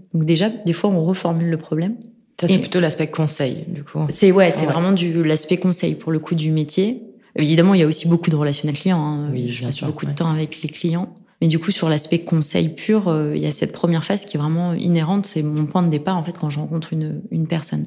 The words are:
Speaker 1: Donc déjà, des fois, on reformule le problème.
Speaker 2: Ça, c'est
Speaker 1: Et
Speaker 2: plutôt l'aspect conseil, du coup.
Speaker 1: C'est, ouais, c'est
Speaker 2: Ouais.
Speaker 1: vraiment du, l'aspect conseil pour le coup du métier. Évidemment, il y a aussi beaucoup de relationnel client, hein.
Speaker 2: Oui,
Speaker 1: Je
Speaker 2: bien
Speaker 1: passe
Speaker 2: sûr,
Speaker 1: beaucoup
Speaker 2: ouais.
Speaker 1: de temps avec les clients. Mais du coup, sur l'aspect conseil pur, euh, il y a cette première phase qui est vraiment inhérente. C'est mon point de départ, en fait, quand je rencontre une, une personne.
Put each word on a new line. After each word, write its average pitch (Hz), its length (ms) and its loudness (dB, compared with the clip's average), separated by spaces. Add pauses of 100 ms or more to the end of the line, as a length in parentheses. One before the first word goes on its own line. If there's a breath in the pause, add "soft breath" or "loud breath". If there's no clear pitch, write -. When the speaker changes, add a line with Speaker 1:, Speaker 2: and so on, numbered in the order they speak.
(160)
Speaker 1:
Donc 156 100 2
déjà, 170 240 2
des 170 240 -2
fois, 202 160 0
on 170 160 2
reformule 170 460 0
le 160 60 0
problème. 170 400 -2 (440)
Speaker 2:
Ça, 175 60 2
c'est 190 80 6
Speaker 1:
Et - 20 4
Speaker 2:
plutôt - 220 0
l'aspect 156 280 0
conseil, 151 600 -2
du 143 160 -8
coup. - 160 -8 (100)
Speaker 1:
C'est, 185 220 6
ouais, 185 180 6
c'est 160 160 0
Speaker 2:
Ouais. 143 80 0
Speaker 1:
vraiment 175 180 2
du, 170 320 2
l'aspect 156 340 2
conseil 175 360 0
pour 156 180 -4
le 156 60 2
coup 156 160 -4
du 156 180 0
métier. 190 520 0 (320 loud breath)
Évidemment, 165 400 4
il 175 60 6
y - 20 6
a 147 40 4
aussi 156 200 0
beaucoup 170 240 4
de 156 40 2
relationnel 147 400 0
client, 180 240 0
hein. 147 320 -2
Speaker 2:
Oui, 123 200 -4
Speaker 1:
Je 120 80 -8
Speaker 2:
bien 123 80 -6
Speaker 1:
passe 147 100 -4
Speaker 2:
sûr, 147 100 -6
Speaker 1:
beaucoup 147 200 -6
Speaker 2:
ouais. 143 40 -4
Speaker 1:
de 143 60 -4
temps 165 140 0
avec 156 320 -4
les 147 60 -6
clients. 170 440 -4 (260 soft breath)
Mais 165 80 2
du 160 120 4
coup, 160 120 -2
sur 170 180 0
l'aspect 156 300 0
conseil 165 500 0
pur, 208 400 0
euh, 151 260 0
il 151 80 -2
y - 20 -2
a 151 60 0
cette - 220 -2
première 165 300 -2
phase 202 220 -4
qui - 120 -8
est - 20 0
vraiment 165 340 0
inhérente. 175 540 0
C'est 156 160 -4
mon 151 220 0
point 180 180 0
de 170 60 4
départ, 151 280 -2
en 160 60 -4
fait, 170 160 -8
quand 151 100 -2
je 143 80 -4
rencontre 156 360 -6
une, 156 360 -4
une 160 180 -2
personne. 156 400 -4